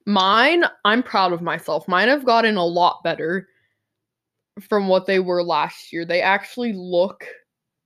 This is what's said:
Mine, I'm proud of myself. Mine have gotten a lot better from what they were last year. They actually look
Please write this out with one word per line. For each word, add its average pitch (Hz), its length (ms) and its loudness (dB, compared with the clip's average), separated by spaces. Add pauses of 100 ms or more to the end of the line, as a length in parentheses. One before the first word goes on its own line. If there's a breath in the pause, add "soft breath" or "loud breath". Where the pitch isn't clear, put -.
Mine, 220 580 2 (220)
I'm 226 180 2
proud 185 300 0
of 170 80 -4
myself. 165 460 -6
Mine 190 220 2
have 277 160 0
gotten 226 320 2
a 175 80 0
lot 175 380 0
better 170 440 -4 (1200)
from 202 180 0
what 185 180 2
they 190 140 0
were 175 240 -2
last 160 500 -4
year. 170 120 -8
They 175 160 0
actually 202 520 -2
look 180 520 -2 (600)